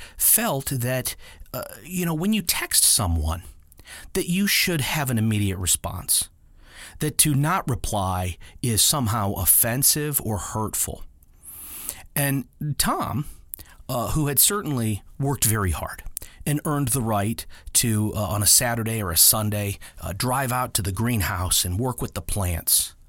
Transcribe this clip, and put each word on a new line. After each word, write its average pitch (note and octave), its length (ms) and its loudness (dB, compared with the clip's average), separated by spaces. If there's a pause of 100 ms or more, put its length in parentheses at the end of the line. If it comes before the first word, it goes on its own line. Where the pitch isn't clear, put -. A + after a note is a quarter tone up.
(180)
felt F#3+ 540 2
that, B2+ 440 -2 (380)
uh, B2+ 80 -6 (220)
you F3+ 200 -4
know, E3+ 120 0
when F#3+ 180 2
you G#3 80 2
text - 420 0
someone, E2 600 2 (720)
that F#3 140 0
you F#3 200 2
should E3+ 340 2
have C3+ 300 0
an A#2 80 2
immediate G#2 400 2
response, - 720 -2 (680)
that - 220 -2
to D3+ 160 4
not D#3 340 2
reply F#2 680 -2 (240)
is A2+ 180 2
somehow A2 520 2
offensive C#3 880 2
or G#2+ 180 -2
hurtful. - 640 -4 (1120)
And C#3 300 0 (340)
Tom, A3+ 460 -2 (600)
uh, A#2+ 260 -2
who D3+ 120 2
had C#3+ 140 0
certainly C3 640 0 (160)
worked C#3 260 0
very G#2 240 2
hard - 340 -4 (400)
and D3 220 0
earned C#3+ 220 2
the A#2+ 160 0
right A2 420 0 (280)
to, G#2+ 420 2
uh, - 40 -2
on G#2 220 0
a G2 60 2
Saturday A2+ 520 2
or F#2+ 120 -2
a D#2+ 60 0
Sunday, G#2 600 2 (240)
uh, - 160 -6
drive B2+ 340 0
out B2+ 220 -2
to A2+ 80 0
the F#2+ 100 -2
greenhouse F#2 720 0
and F2+ 120 -2
work B2 240 -2
with - 140 -6
the G2 60 -6
plants, - 720 0 (160)